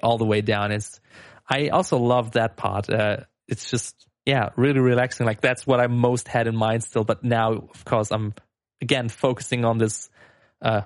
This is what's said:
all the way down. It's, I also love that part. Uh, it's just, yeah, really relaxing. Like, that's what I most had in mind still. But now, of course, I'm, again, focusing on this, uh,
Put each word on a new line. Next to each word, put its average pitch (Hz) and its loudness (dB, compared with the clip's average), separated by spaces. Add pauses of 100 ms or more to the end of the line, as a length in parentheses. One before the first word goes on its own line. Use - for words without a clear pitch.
all 117 2
the 113 0
way 107 2
down. 104 0
It's, - -8 (480)
I 139 0
also 170 0
love 120 2
that 113 0
part. 101 -4
Uh, 107 0 (280)
it's - -8
just, - -4 (320)
yeah, 135 0
really 135 4
relaxing. 123 2
Like, 110 -2
that's 127 0
what 127 4
I 123 4
most 120 0
had 120 0
in 113 -2
mind 113 0
still. 110 -2
But 107 -2
now, 113 2
of - -10
course, 110 0
I'm, 107 -4 (460)
again, 127 -2
focusing 123 -2
on 113 2
this, 110 -2 (500)
uh, 110 0